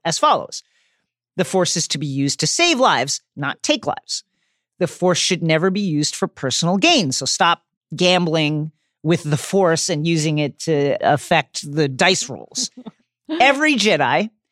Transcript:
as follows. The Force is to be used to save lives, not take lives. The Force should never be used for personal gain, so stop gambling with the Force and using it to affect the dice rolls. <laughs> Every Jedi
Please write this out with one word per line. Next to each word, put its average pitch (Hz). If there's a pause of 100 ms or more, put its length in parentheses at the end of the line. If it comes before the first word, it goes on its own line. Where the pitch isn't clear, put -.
as 165
follows. - (760)
The 185
Force 185
is 170
to -
be 147
used 139
to 156
save 339
lives, 143 (120)
not 139
take 302
lives. - (560)
The 175
Force 175
should 175
never 160
be 190
used 151
for -
personal 165
gain, 220
so -
stop 170 (320)
gambling 160 (300)
with 160
the 151
Force 180
and 156
using 156
it 147
to 143
affect -
the 147
dice 175
rolls. 104 (300)
<laughs> -
Every 285
Jedi 180 (220)